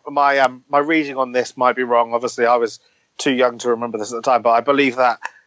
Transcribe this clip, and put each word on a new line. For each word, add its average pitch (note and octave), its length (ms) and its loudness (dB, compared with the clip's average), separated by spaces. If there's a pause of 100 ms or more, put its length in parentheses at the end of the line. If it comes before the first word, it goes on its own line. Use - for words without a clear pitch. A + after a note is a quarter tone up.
my, C#3 300 2
um, B2+ 300 0
my C#3+ 100 0
reading D3 380 0
on B2+ 160 -2
this B2 240 -2
might B2 180 2
be B2+ 80 -4
wrong. A#2 320 0
Obviously, A#2+ 320 -2
I B2 100 4
was A#2 220 -4 (400)
too C#3+ 140 0
young B2 260 2
to A#2+ 120 -4
remember A#2 280 -4
this G#2+ 140 -8
at A#2+ 40 -8
the A#2 60 -10
time, B2 200 2
but A#2 80 2
I A#2 100 4
believe C#3 360 0
that, B2 220 0 (280)